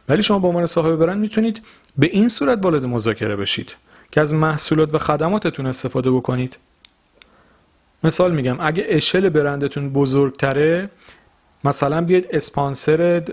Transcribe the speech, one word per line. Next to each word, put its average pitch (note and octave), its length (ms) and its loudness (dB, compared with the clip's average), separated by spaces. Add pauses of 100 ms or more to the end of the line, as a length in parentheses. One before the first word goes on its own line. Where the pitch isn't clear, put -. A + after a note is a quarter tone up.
ولی E3+ 140 2
شما G3+ 160 2
به F3+ 100 2
عنوان F3 180 0
صاحب E3 300 0
برند F3 240 0
می‌تونید G#3+ 420 -2 (360)
به C#3 80 6
این G#3 220 2
صورت B3+ 340 2
وارد D#3 220 2
مذاکره G#2+ 520 -2
بشید - 400 -6 (340)
که D3 100 2
از D3+ 140 0
محصولات D#3 600 0
و D#3 40 0
خدماتتون D#3 680 -2
استفاده C3 440 -2
بکنید. B2+ 480 -2 (1500)
مثال F3 300 2
می‌گم، B2+ 260 -2
اگه E3 280 -2
اشل F#3 400 0
برندتون C#3+ 640 -2
بزرگتره، C#3 1000 0 (720)
مثلاً C#3+ 360 0
بیاید F3+ 300 2
اسپانسر، D#3 920 0 (100)